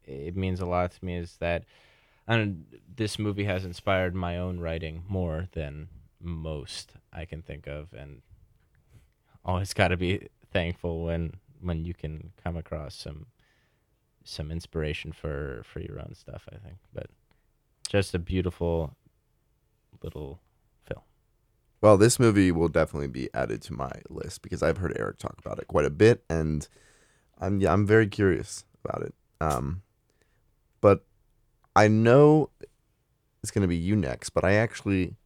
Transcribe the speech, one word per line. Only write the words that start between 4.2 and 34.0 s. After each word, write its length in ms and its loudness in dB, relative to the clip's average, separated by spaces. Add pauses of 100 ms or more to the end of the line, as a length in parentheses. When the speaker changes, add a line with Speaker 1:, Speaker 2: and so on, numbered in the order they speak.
Speaker 1:
own 220 -6
writing 480 -8
more 460 -4
than 340 -10 (340)
most 720 -10 (200)
I 120 -12
can 160 -14
think 260 -16
of, 260 -14
and 280 -18 (1200)
always 280 -4
gotta 240 2
be 300 -2 (240)
thankful 540 -4
when, 280 -4 (280)
when 240 -4
you 80 -8
can 380 -12 (120)
come 140 -6
across 380 -10
some, 320 -14 (960)
some 280 -10
inspiration 600 -6
for, 540 -10
for 140 -14
your 200 -12
own 160 -14
stuff, 360 -18
I 60 -20
think. 200 -20 (160)
But 140 -12 (800)
just 260 0
a 60 -2
beautiful 760 -2 (1080)
little 380 -12 (440)
film. 160 -12 (800)
Speaker 2:
Well, 180 8
this 220 6
movie 320 6
will 160 2
definitely 400 0
be 260 -8
added 300 -4
to 100 -12
my 180 -6 (180)
list 320 -12
because 200 -8
I've 160 2
heard 220 -4
Eric 200 -6
talk 200 -10
about 200 -8
it 100 -14
quite 160 2
a 40 0
bit, 400 6
and 380 -2 (720)
I'm, 220 -2
yeah, 100 4
I'm 160 4
very 200 6
curious 580 0 (180)
about 200 -6
it. 100 -10 (260)
Um, 440 -2 (1000)
but 240 6 (720)
I 120 8
know 640 8 (920)
it's 100 -8
gonna 160 2
be 100 0
you 180 0
next, 360 -2